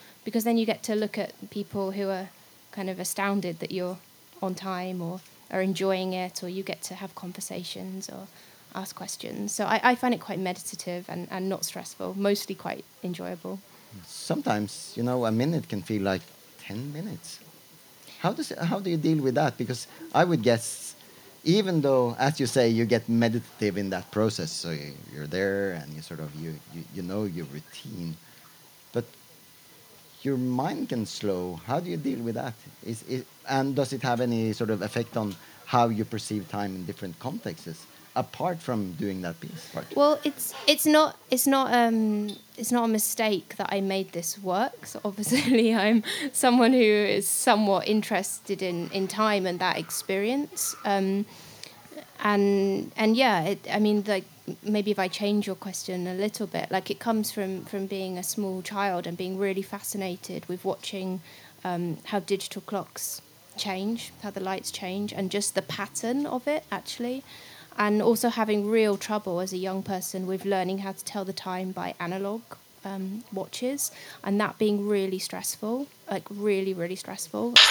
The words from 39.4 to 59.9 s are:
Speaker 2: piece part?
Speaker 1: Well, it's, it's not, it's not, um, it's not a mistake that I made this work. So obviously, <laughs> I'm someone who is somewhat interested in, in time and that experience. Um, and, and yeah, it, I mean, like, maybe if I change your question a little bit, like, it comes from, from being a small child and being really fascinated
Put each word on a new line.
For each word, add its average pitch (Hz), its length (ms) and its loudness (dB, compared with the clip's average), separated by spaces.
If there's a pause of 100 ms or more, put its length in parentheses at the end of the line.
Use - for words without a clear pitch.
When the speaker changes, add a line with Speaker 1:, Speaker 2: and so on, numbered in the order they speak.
Speaker 2:
piece - 320 -14
part? - 200 -8
Speaker 1:
Well, 294 300 6
it's, - 300 -4 (140)
it's - 180 6
not, 302 320 6 (120)
it's 254 160 2
not, 269 280 4
um, 220 560 4 (280)
it's 233 140 -4
not 240 140 4
a - 20 4
mistake 220 720 0
that 202 160 -2
I 196 80 2
made 196 320 0
this 214 260 -6
work. 196 460 -2
So - 180 -12
obviously, 226 720 4
<laughs> - 0 -
I'm 214 260 6 (300)
someone 247 400 8
who 254 80 8
is 208 480 6
somewhat 208 640 4
interested 202 720 0
in, 175 300 -2
in 190 180 0
time 208 360 2
and 175 140 -2
that 185 180 0
experience. 208 1080 -2
Um, 196 400 2 (1000)
and, 202 720 4
and 220 220 6
yeah, 220 240 6
it, 190 280 -2
I 208 100 2
mean, 208 280 4
like, 190 160 0 (400)
maybe 208 280 2
if 202 80 0
I 185 100 2
change 208 360 0
your 190 120 -4
question 180 500 -6
a 185 60 -4
little 202 340 -2
bit, - 240 -4
like, 185 180 -2
it - 100 -6
comes 220 340 0
from, 190 320 -4
from 196 200 -6
being 190 320 -6
a 180 60 -6
small 190 380 -4
child 190 460 -2
and 170 100 -6
being 185 200 -4
really 196 240 0
fascinated 190 880 -6